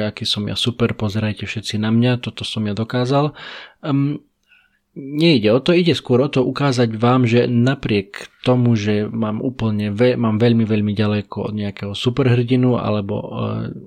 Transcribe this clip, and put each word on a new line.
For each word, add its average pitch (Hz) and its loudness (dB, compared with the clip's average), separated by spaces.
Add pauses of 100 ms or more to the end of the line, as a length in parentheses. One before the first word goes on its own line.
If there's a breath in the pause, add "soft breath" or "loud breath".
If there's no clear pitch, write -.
aký 107 -8
som 104 -2
ja 101 -6
super, 117 -2
pozerajte 107 -4
všetci 107 -8
na 107 0
mňa, 123 2
toto - -12
som - -6
ja 104 -4
dokázal. 127 -2 (480 loud breath)
Ehm, 139 -2 (720 soft breath)
nejde 139 2
o 131 4
to, - 0
ide 170 4
skôr 123 2
o 147 -2
to - 2
ukázať 127 0
vám, 123 4
že 120 4
napriek 120 0 (160)
tomu, 123 4
že 107 0
mám 110 -4
úplne 104 -2
ve-, 123 2
mám 110 0
veľmi, 117 4
veľmi 104 0
ďaleko 104 -2
od 107 -6
nejakého 101 -6
superhrdinu 123 2
alebo, 104 -2
e, - -10 (580)